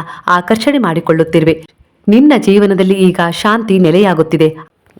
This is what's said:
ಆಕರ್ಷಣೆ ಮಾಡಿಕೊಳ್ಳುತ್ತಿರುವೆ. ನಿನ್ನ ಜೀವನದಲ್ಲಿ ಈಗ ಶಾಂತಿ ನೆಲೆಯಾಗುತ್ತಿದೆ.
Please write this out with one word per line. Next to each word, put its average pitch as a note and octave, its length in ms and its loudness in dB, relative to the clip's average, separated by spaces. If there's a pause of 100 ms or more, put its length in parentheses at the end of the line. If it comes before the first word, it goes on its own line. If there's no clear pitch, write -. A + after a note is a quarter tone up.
(260)
ಆಕರ್ಷಣೆ A3 520 0
ಮಾಡಿಕೊಳ್ಳುತ್ತಿರುವೆ. E3 880 -2 (420)
ನಿನ್ನ C4+ 300 4
ಜೀವನದಲ್ಲಿ G3 560 0
ಈಗ F#3 260 0 (100)
ಶಾಂತಿ G#3+ 480 -2
ನೆಲೆಯಾಗುತ್ತಿದೆ. D#3+ 960 0 (260)